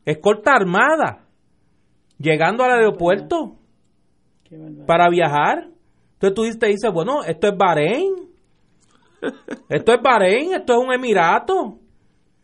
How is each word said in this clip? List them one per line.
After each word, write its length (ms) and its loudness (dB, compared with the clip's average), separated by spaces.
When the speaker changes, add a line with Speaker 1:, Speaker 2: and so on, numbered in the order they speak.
Speaker 1:
escolta 480 0
armada, 760 0
llegando 460 0
al 80 2
aeropuerto 880 0
Speaker 2:
Qué 100 -20
barbaridad. 300 -20
Speaker 1:
para 240 4
viajar. 580 0
Entonces 220 -2
tú 80 -2
dices, 180 -6
dices, 320 -2
bueno, 320 -4
esto 240 -2
es 80 -4
Bahrein, 560 0
esto 260 0
es 80 2
Bahrein, 520 2
esto 200 -2
es 60 4
un 140 -2
emirato, 680 0
o 200 -8